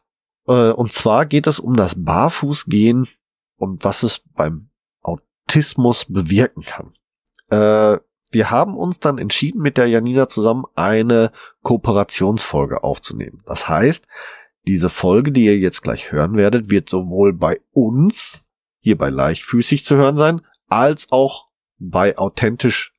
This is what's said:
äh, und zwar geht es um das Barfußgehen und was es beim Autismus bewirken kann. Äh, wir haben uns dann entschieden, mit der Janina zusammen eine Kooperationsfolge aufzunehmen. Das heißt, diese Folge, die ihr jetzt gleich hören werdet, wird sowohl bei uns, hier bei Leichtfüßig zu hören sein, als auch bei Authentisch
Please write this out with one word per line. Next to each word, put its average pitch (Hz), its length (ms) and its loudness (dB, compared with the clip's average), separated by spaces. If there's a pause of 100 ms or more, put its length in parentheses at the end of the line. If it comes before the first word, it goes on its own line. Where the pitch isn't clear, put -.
(460)
äh, 120 260 4
und 117 200 -4
zwar 113 320 2
geht 147 220 0
es 151 120 -2
um - 160 -2
das 90 300 0
Barfußgehen 120 1040 0 (480)
und 95 260 -8
was 98 200 -2
es 117 160 -2
beim 80 500 -6 (320)
Autismus - 1040 -2
bewirken 95 580 0
kann. - 300 -16 (580)
Äh, 107 480 4 (320)
wir 110 200 0
haben 170 260 0
uns 175 240 -6
dann 143 160 0
entschieden, 151 460 -4
mit 139 160 -2
der 123 80 4
Janina 120 420 0
zusammen 117 360 -2 (100)
eine 113 580 2 (300)
Kooperationsfolge 110 1200 -2
aufzunehmen. - 640 -8
Das - 200 -8
heißt, 113 400 0 (580)
diese 90 260 0
Folge, 120 420 2
die 120 140 4
ihr 104 100 4
jetzt 92 240 -2
gleich - 320 -8
hören 82 240 0
werdet, 104 340 2
wird 101 200 0
sowohl 92 420 0
bei 80 260 -2 (140)
uns, 131 720 0 (360)
hier 104 180 0
bei 71 100 -2
Leichtfüßig 120 800 -2
zu 143 100 2
hören 139 220 4
sein, 160 240 2 (260)
als 135 420 0
auch 135 380 0 (300)
bei 92 400 0
Authentisch 110 800 -2